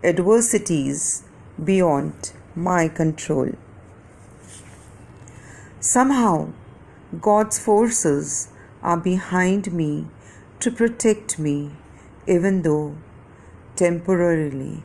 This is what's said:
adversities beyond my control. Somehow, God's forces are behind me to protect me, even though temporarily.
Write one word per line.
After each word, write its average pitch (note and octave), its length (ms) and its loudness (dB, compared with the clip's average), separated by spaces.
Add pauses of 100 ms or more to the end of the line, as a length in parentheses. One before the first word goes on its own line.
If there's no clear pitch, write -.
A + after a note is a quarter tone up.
adversities F3 1200 0 (400)
beyond D#3+ 680 0 (240)
my E3+ 320 2
control. D#3 640 -2 (2250)
Somehow, A#3 760 2 (680)
God's G#3+ 400 2
forces G3+ 880 0 (340)
are E3+ 140 0
behind F#3 760 0
me D#3+ 360 -4 (500)
to A#3+ 140 -2
protect A3+ 680 0
me, D3 320 -2 (560)
even F#3+ 360 2
though D3+ 340 -2 (800)
temporarily. E3+ 1080 0